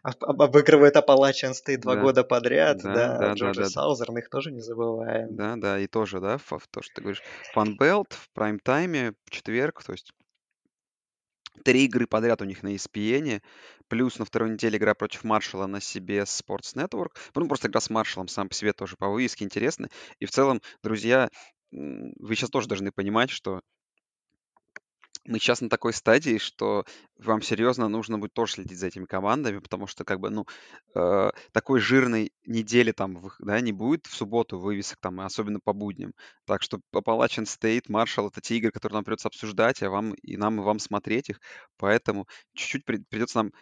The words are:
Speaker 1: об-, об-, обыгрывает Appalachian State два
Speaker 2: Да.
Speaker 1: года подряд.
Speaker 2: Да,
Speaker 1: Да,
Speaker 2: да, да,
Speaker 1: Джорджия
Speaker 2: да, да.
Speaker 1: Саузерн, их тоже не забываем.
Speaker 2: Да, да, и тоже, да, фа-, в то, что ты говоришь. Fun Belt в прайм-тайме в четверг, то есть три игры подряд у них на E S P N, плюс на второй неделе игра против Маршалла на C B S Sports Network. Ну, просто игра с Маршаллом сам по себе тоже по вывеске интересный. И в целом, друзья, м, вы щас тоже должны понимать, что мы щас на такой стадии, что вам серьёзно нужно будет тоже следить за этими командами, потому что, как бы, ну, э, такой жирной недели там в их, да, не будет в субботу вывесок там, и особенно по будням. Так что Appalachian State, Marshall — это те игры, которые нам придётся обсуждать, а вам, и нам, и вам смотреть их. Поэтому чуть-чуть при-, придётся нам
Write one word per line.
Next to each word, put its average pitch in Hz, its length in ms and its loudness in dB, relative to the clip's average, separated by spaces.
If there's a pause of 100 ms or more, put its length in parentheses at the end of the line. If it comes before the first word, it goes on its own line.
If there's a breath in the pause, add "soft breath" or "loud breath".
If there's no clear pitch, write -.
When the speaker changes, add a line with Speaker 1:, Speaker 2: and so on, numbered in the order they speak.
Speaker 1:
об-, - 220 -8
об-, 139 180 2
обыгрывает 143 540 10
Appalachian 135 560 6
State 131 260 -4
два 127 160 0
Speaker 2:
Да. 104 80 2
Speaker 1:
года 127 220 6
подряд. 127 580 4
Speaker 2:
Да, 98 120 -4
Speaker 1:
Да, - 0 -
Speaker 2:
да, 120 240 2
да, 104 160 2
Speaker 1:
Джорджия 101 280 -2
Speaker 2:
да, 139 60 0
да. - 20 -2
Speaker 1:
Саузерн, 120 480 -2
их - 100 -10
тоже 139 220 -6
не 123 100 -12
забываем. 113 760 -4
Speaker 2:
Да, 107 180 -4
да, 101 240 -2
и 98 80 -2
тоже, 98 320 -2
да, 101 200 -2
фа-, - 200 -10
в - 80 -16
то, - 160 -12
что - 120 -20
ты - 80 -12
говоришь. 101 200 -8 (320 loud breath)
Fun 107 240 2
Belt 185 340 2
в - 200 -18
прайм-тайме 127 800 -2 (100)
в - 60 -20
четверг, 123 540 -4
то - 80 -10
есть - 180 -14 (1500)
три 131 200 8
игры 117 240 2
подряд 113 340 2
у - 20 -6
них 98 200 -10
на 98 40 -4
E 101 60 -2
S - 140 -8
P 107 280 -2
N, 139 240 -2 (460 loud breath)
плюс 120 320 0
на 110 60 -4
второй 113 260 0
неделе 107 280 0
игра 104 160 4
против - 280 -4
Маршалла 107 440 -2
на 98 140 -8
C - 200 -10
B 98 160 -4
S - 260 -2
Sports - 320 -10
Network. 175 420 -6 (200 loud breath)
Ну, 165 100 0
просто 143 220 -2
игра 120 120 2
с - 80 -6
Маршаллом 110 380 -2
сам 95 220 -6
по - 60 -10
себе 104 180 0
тоже - 240 -10
по 98 120 -4
вывеске 110 360 -2
интересный. 107 460 -4 (280 loud breath)
И - 80 -8
в - 60 -12
целом, 135 280 2 (220 loud breath)
друзья, 113 480 2 (420 loud breath)
м, 65 460 -12
вы 104 160 -6
щас 120 160 -4
тоже 123 160 -2
должны 98 240 -4
понимать, 107 400 0
что 95 300 -8 (1700)
мы 110 120 -4
щас 123 200 0
на 120 80 -4
такой 117 240 -2
стадии, 117 460 4
что 104 460 -2 (320 loud breath)
вам 110 260 -2
серьёзно 117 460 0
нужно 110 280 -4
будет 104 160 -8
тоже 113 200 -4
следить 90 260 -12
за 95 80 -6
этими 92 200 -10
командами, 104 520 -2
потому 98 300 -10
что, - 160 -14
как 95 160 -4
бы, 101 100 -4
ну, 104 160 -6 (480 loud breath)
э, 95 360 2 (200 loud breath)
такой 127 300 2
жирной 117 520 2 (120)
недели 113 480 2
там 95 240 -6
в 87 100 -18
их, 95 140 -18
да, 104 200 0
не 120 120 -2
будет 120 340 -2
в - 80 -16
субботу 110 460 -2
вывесок 101 400 -6
там, 92 200 -6
и 95 40 -8
особенно 104 340 -6
по - 140 -2
будням. 98 420 -8 (300 loud breath)
Так 101 180 -2
что - 160 -6 (160)
Appalachian 113 480 0
State, 113 460 -2
Marshall — 110 420 0
это - 100 -14
те - 160 -4
игры, 110 140 0
которые 107 280 -6
нам 101 60 -4
придётся 110 220 -6
обсуждать, 110 560 -2
а 98 80 -4
вам, 104 240 -4
и - 220 -12
нам, 104 240 0
и - 20 -6
вам 107 160 2
смотреть 104 520 -4
их. 101 100 -12 (360 loud breath)
Поэтому 101 520 0 (260 loud breath)
чуть-чуть - 300 -8
при-, 107 240 -4
придётся 110 300 -4
нам 110 240 -2